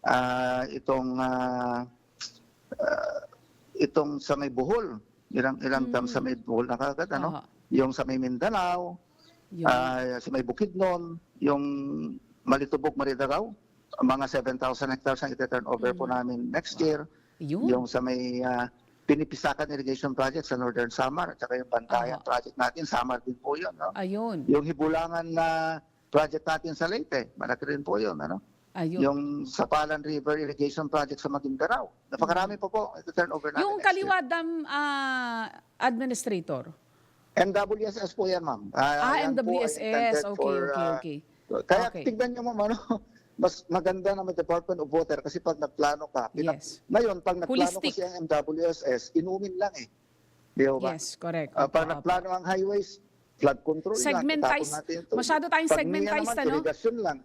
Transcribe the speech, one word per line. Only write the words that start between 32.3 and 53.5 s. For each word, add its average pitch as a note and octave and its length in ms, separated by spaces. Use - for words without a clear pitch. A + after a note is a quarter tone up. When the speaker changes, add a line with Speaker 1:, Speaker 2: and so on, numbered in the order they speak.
Speaker 2:
Mm. - 60
Speaker 1:
po G3 60
po, G#3+ 140
ito D#3+ 160
turn F3 180
over D3+ 220
natin B3+ 160
Speaker 2:
Yung G4+ 80
Speaker 1:
next G4 160
year. F#4+ 160
Speaker 2:
Kaliwa F#4+ 160
Dam, E4 240
ah, C4+ 800
Administrator? A3+ 960
Speaker 1:
M F#3+ 180
W G3+ 320
S G#3 140
S G3+ 140
po G3 140
yan, F#3 160
ma'am. A2 300
Ah, D3 400
Speaker 2:
Ah, D4 60
Speaker 1:
yan C#4 180
po B3+ 80
ay A3+ 140
Speaker 2:
M - 0
W - 40
S A3+ 60
S. A3+ 100
Speaker 1:
intended A3 480
Speaker 2:
Okay, - 120
Speaker 1:
for, C#3 240
Speaker 2:
okay, C#3 160
Speaker 1:
ah, C3+ 180
Speaker 2:
okay. C#3+ 220
Speaker 1:
kaya G#3+ 240
Speaker 2:
Okay. E3 160
Speaker 1:
tignan B3 260
nyo, B3 140
ma'am, A#3 160
ano, G#3+ 160
<laughs> - 240
mas F3 120
maganda F#3 460
na G3 80
may F#3 140
Department E3+ 420
of D3+ 100
Water D#3 320
kasi E3 200
pag D#3+ 180
nagplano D3 500
ka, A#2+ 220
pinap-, D3+ 320
Speaker 2:
Yes. - 240
Speaker 1:
ngayon, G#3 340
pag F3+ 180
nagplano F3 120
Speaker 2:
Holistic. F#3 200
Speaker 1:
kasi F#3 120
ang F3+ 120
M E3 120
W D#3 320
S E3 200
S, B2+ 200
inumin F#3 420
lang G3 200
eh. B2+ 120
Di - 160
ba? C3+ 240
Speaker 2:
Yes, - 220
correct. E3 380
Speaker 1:
Ah, C#3 120
pag D#3+ 240
Speaker 2:
Opo, - 40
Speaker 1:
nagplano F3+ 360
Speaker 2:
opo. F#3 60
Speaker 1:
ang F#3 100
highways, F#3+ 540
flood C#3+ 260